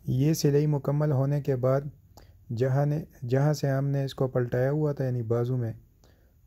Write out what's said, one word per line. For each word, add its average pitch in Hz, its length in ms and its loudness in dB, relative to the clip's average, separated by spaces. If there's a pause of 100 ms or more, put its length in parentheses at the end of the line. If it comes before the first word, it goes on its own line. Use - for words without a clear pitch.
(100)
ये 135 240 2
सिलाई 147 320 2
मुकम्मल 147 460 0
होने 139 280 0
के 139 160 -2
बाद 131 340 0 (640)
जहाँ 131 340 2
ने, 151 200 -2 (180)
जहाँ 135 300 2
से 147 140 -2
हमने 139 360 0
इसको 135 240 -4
पलटाया 127 420 0
हुआ 151 220 0
था, 139 120 -4
यानी 123 180 -2
बाजू 120 340 0
में, 113 180 -4 (720)